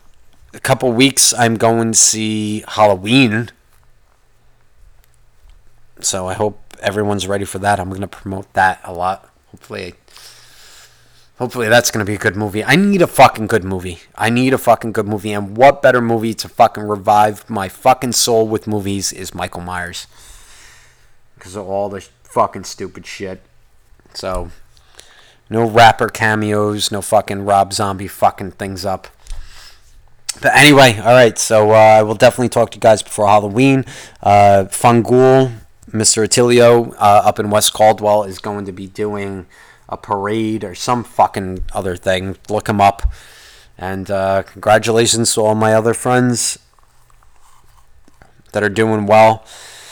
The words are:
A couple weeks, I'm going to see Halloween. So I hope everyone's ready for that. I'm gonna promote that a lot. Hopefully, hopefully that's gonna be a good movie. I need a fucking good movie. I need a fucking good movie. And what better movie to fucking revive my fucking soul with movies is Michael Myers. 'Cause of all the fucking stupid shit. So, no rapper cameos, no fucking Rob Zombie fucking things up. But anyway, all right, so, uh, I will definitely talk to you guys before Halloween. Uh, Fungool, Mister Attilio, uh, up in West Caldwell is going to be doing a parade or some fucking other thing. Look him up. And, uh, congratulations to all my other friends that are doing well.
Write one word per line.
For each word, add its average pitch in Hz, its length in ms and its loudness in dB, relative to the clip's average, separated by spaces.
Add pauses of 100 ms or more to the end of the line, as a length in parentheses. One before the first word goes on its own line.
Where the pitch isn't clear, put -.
(520)
A - 60 -20
couple 131 320 -2
weeks, 131 420 2
I'm 113 240 0
going 113 360 0
to 110 60 -2
see 107 680 -2
Halloween. 110 840 0 (2500)
So 92 260 -6
I 92 80 -8
hope 101 240 -4 (220)
everyone's 101 480 -4
ready 101 160 -4
for 95 160 -12
that. 101 180 0
I'm 95 120 -8
gonna 95 180 -10
promote 98 460 -14
that 92 280 0
a 92 100 -14
lot. 90 380 -6 (220)
Hopefully, 98 420 -16 (1400)
hopefully 123 300 -6
that's 120 240 2
gonna 110 120 -4
be 104 100 -6
a 98 40 -8
good 104 160 -4
movie. 104 300 -6
I 117 100 0
need 196 260 2
a 170 60 2
fucking 110 400 2
good 104 160 -2
movie. 92 380 -10 (160)
I 107 120 -4
need 123 240 0
a 127 60 2
fucking 117 320 0
good 104 160 -4
movie. 104 260 -6
And 101 240 -8
what 135 260 -2
better 127 180 2
movie 113 340 -4
to - 140 -14
fucking 110 340 -2
revive 104 640 0
my 98 200 -8
fucking 127 440 -2
soul 110 360 0
with 107 180 -6
movies 98 460 -6
is - 220 -16
Michael 90 260 -10
Myers. 87 480 -12 (1300)
'Cause 90 180 -18
of 101 100 -12
all 98 220 -4
the 98 120 -12 (240)
fucking 101 400 -4
stupid 92 420 -16
shit. 92 340 -14 (720)
So, 92 380 -10 (1000)
no 113 200 -2
rapper 113 400 6
cameos, 104 800 -2
no 104 100 -8
fucking 98 460 -2
Rob 98 260 2
Zombie 98 360 -6
fucking 98 440 -4
things 95 320 -10
up. 95 240 -8 (1300)
But 135 120 0
anyway, 135 440 6
all 110 160 2
right, 120 240 4
so, 107 320 2
uh, 110 40 4
I 110 280 8
will 107 120 -2
definitely 120 360 2
talk 117 200 0
to - 60 -20
you 104 40 -20
guys 110 220 4
before - 240 -4
Halloween. 107 600 2 (360)
Uh, 101 460 4
Fungool, 127 840 2 (380)
Mister 110 320 -2
Attilio, 120 760 4
uh, 104 260 4
up 104 140 0
in 104 100 -4
West 104 240 0
Caldwell 104 520 2
is 95 140 -14
going 104 280 -10
to 98 60 -12
be 95 140 -16
doing 101 600 -8 (420)
a - 80 -12
parade 107 640 -4
or 92 120 -10
some 123 300 -4
fucking 92 680 -4
other 95 240 -6
thing. 92 400 -6 (140)
Look 104 180 -6
him 104 140 0
up. - 280 2 (680)
And, 95 320 -8
uh, 95 320 0
congratulations 110 920 0
to 117 60 -2
all 107 140 2
my 110 180 0
other 110 220 2
friends 123 640 -2 (1900)
that 104 100 -4
are 104 60 0
doing 107 380 0
well. 110 380 6 (480)